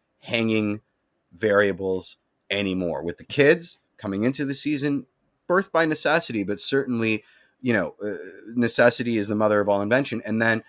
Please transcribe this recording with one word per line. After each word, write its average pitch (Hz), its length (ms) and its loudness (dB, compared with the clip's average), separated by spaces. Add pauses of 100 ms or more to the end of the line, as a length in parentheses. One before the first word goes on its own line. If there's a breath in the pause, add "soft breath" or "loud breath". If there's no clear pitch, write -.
(200)
hanging 110 640 0 (540)
variables 95 800 0 (320)
anymore. 92 540 -2
With 85 140 -6
the - 80 -20
kids 156 540 2 (180)
coming 101 260 -4
into 135 220 -2
the 139 80 -6
season, 143 540 -4 (420)
birthed 185 220 0
by 165 140 2
necessity, 151 580 0
but 98 160 -4
certainly, 113 640 0 (380 soft breath)
you 123 120 0
know, 85 300 0
uh, 104 100 -6 (420)
necessity 120 600 2
is 101 100 -2
the 107 80 -2
mother 107 240 4
of 101 80 2
all 101 140 2
invention. 117 440 -2
And 110 160 -2
then 113 280 2